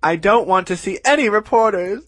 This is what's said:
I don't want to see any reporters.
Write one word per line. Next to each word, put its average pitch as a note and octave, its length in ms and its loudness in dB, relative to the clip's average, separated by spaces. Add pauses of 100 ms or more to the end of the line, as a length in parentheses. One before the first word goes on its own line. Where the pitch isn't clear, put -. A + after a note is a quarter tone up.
I D#3+ 140 0
don't G3 300 2
want F#3 220 0
to F#3 80 -4
see F#3+ 280 -6
any C#4 240 2
reporters. G#3+ 800 0